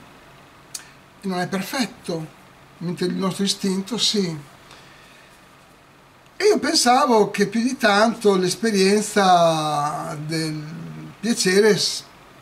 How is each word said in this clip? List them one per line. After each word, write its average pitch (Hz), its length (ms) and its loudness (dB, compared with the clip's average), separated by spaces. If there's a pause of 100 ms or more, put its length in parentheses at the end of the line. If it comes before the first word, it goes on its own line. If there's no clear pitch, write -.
(1200)
e 202 60 -8
non 180 120 -4
è 180 80 -4
perfetto, 190 960 -8 (360)
mentre 175 260 -4
il 175 100 -2
nostro 190 300 -4
istinto 196 520 -4
sì. 180 400 -2 (2000)
E 339 60 -6
io 392 160 4
pensavo 247 720 2
che 202 160 0
più 226 140 -4
di 254 160 -2
tanto 208 580 2
l'esperienza 175 1800 2 (100)
del 156 340 -6 (600)
piacere 202 560 4
s-, - 260 -4 (380)